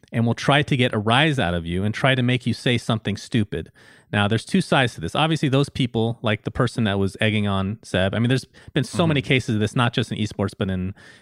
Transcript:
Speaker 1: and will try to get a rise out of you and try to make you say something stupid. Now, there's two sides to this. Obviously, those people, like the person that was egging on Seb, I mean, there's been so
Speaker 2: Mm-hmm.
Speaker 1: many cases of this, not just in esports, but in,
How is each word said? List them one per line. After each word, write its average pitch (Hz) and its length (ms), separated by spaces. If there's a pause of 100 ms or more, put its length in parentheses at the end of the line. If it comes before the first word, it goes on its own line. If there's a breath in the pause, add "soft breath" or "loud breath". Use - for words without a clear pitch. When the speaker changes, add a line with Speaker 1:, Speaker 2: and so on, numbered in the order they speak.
(120)
Speaker 1:
and 117 160
will 113 80
try 143 260
to 147 160
get 123 160
a 110 60
rise 127 400
out 87 160
of 82 100
you 87 180
and 104 120
try 135 180
to 131 80
make 123 240
you 113 80
say 123 240
something 107 400
stupid. - 540 (400 loud breath)
Now, 101 160
there's 113 160
two - 160
sides 139 360
to - 60
this. 80 120
Obviously, 160 360
those 139 200
people, 117 540
like 107 200
the - 60
person 120 360
that 98 120
was 98 240
egging 107 260
on 98 360
Seb, 95 320
I - 20
mean, 117 120
there's 131 160 (280 loud breath)
been 139 100
so - 200
Speaker 2:
Mm-hmm. 165 40
Speaker 1:
many 143 140
cases 131 320
of 107 80
this, 107 140
not 120 180
just - 180
in - 60
esports, 101 400
but 101 100
in, 92 280 (260 loud breath)